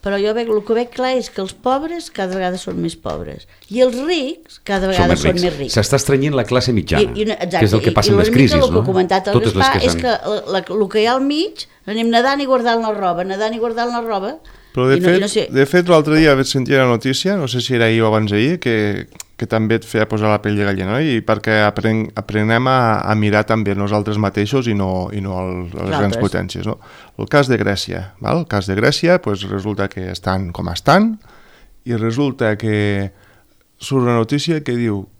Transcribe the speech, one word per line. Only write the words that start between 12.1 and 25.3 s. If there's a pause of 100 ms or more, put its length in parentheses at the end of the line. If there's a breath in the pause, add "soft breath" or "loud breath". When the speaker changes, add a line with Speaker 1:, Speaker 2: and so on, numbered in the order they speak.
Speaker 1:
nedant
i
guardant
la
roba,
nedant
i
guardant
la
roba. (380 soft breath)
Speaker 3:
Però
de
Speaker 1:
I
no,
i
Speaker 3:
fet,
Speaker 1:
no
sé.
Speaker 3:
de
fet,
l'altre
dia
vaig
sentir
la
notícia,
no
sé
si
era
ahir
o
abans
d'ahir,
que, (300)
que
també
et
feia
posar
la
pell
de
gallina,
no?
I
perquè
apren-,
aprenem
a,
a
mirar
també
nosaltres
mateixos
i
no,
i
no